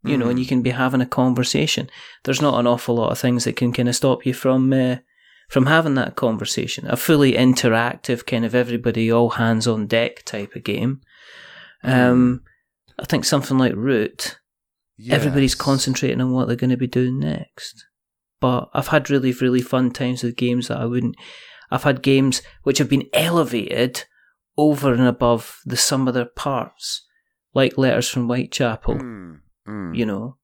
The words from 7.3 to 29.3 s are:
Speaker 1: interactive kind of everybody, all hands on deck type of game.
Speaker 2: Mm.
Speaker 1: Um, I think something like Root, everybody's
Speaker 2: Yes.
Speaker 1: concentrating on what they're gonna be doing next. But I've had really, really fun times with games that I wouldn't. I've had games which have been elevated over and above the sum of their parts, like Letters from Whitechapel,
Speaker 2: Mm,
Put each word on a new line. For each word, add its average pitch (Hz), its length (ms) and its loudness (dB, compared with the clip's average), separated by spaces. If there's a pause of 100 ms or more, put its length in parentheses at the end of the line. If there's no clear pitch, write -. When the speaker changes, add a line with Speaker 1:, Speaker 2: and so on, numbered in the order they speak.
Speaker 1:
interactive 123 920 2
kind 117 180 -2
of 113 100 -4
everybody, 120 580 0
all 117 180 4
hands 113 360 0
on 110 200 0
deck 117 380 -2
type 101 320 -10
of - 80 -14
game. 127 360 -2 (840)
Speaker 2:
Mm. 127 80 0
Speaker 1:
Um, 127 480 4 (580)
I - 60 -10
think - 200 -2
something 135 340 0
like 127 180 2
Root, 117 640 -2 (720)
everybody's 139 420 2
Speaker 2:
Yes. - 80 -6
Speaker 1:
concentrating 131 600 -2
on 127 120 0
what 127 160 0
they're 120 80 -2
gonna 127 200 0
be 127 100 -2
doing 127 320 -2
next. - 680 -8 (560)
But 127 340 -2
I've - 140 -4
had 143 220 0
really, 131 220 2
really 127 300 2
fun 127 280 0
times 123 320 -6
with 120 140 -4
games 123 320 -2
that 120 100 -4
I 117 80 -4
wouldn't. 123 300 -2 (540)
I've 131 140 -2
had 135 180 0
games 135 400 2 (200)
which 139 160 0
have 131 100 2
been 139 240 0
elevated 127 920 -2 (520)
over 143 360 2
and 120 140 4
above 120 600 0
the 123 100 -6
sum 135 320 0
of 120 60 -2
their 120 100 0
parts, - 800 -8 (520)
like 135 220 2
Letters 123 320 2
from 123 180 -4
Whitechapel, 123 680 -2
Speaker 2:
Mm, 98 440 -12 (280)